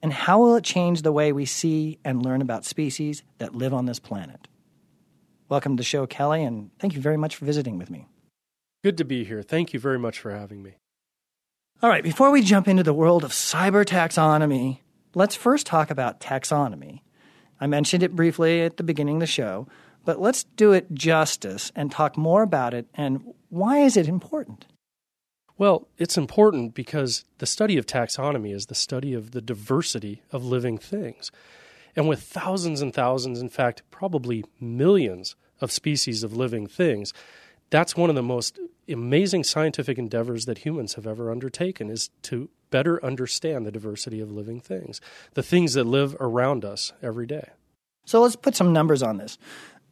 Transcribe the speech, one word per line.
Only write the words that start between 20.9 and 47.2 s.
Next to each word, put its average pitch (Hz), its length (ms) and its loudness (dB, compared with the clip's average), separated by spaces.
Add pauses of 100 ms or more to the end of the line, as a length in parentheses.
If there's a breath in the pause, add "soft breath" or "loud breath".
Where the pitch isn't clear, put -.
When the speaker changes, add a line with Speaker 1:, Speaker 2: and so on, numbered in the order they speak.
Speaker 1:
justice 143 840 0
and 147 160 -4
talk 151 240 0
more 160 260 4
about 139 300 0
it 120 220 -8
and 135 280 -4 (280)
why 214 300 2
is 262 180 6
it 156 100 4
important? 185 560 -6 (920)
Speaker 2:
Well, 196 280 4 (120)
it's - 180 -2
important 147 560 4
because 131 540 -4 (100)
the - 80 -10
study 214 320 0
of 120 80 2
taxonomy 120 720 -4
is 101 100 -8
the - 100 -12
study 135 380 -4
of 113 200 -8
the 120 100 -8
diversity 110 800 -4 (100)
of 127 100 -6
living 123 360 -2
things. 175 520 -10 (640 soft breath)
And 156 140 0
with 143 140 0
thousands 170 580 -6
and 135 140 -6
thousands, 127 480 -2
in 123 80 -8
fact, 123 400 -2
probably 123 520 -4 (160)
millions 120 800 0 (240)
of 127 100 -4
species 127 520 -2
of 110 120 -6
living 117 320 -4
things, 113 460 -2 (560 soft breath)
that's 165 260 2
one 170 140 2
of 151 80 2
the 127 60 0
most 120 360 -4 (300)
amazing 151 560 2
scientific 147 540 -2
endeavors 117 480 -4
that 120 120 -6
humans 151 360 -6
have 107 120 -12
ever 113 240 -6
undertaken, 127 600 -6
is 113 180 -8 (140)
to 131 260 -8 (220)
better 165 340 0
understand 127 640 -4
the 104 60 -8
diversity 107 480 -10
of 107 100 -10
living 107 300 -10
things, - 400 -12 (340 loud breath)
the 127 80 -2
things 170 320 2
that 131 100 2
live 139 360 0
around 123 440 0
us 101 280 -8 (100)
every 117 240 -6